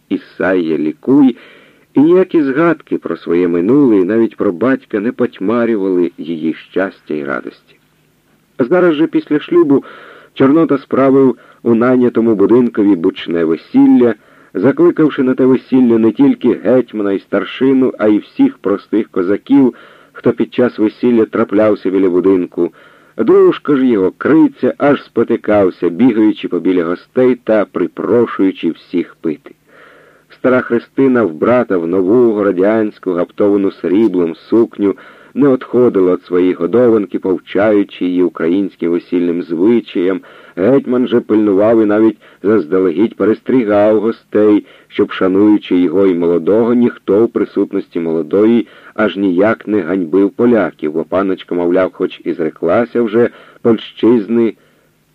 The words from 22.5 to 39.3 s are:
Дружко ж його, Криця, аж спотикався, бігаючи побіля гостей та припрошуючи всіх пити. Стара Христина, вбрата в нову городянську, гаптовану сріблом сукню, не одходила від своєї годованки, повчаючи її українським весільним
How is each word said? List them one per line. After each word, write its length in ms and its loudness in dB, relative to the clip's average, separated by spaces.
Дружко 600 2
ж 100 0
його, 320 0
Криця, 600 0
аж 260 0
спотикався, 840 -2
бігаючи 600 0
побіля 360 -2
гостей 500 -2
та 200 0
припрошуючи 1080 -2
всіх 500 -8
пити. 340 -10
Стара 320 -2
Христина, 600 0
вбрата 560 0
в 80 -4
нову 460 2
городянську, 800 -2
гаптовану 580 -2
сріблом 640 -2
сукню, 640 -2
не 140 2
одходила 640 0
від 80 -6
своєї 300 0
годованки, 680 0
повчаючи 840 -2
її 180 -2
українським 680 -4
весільним 520 -4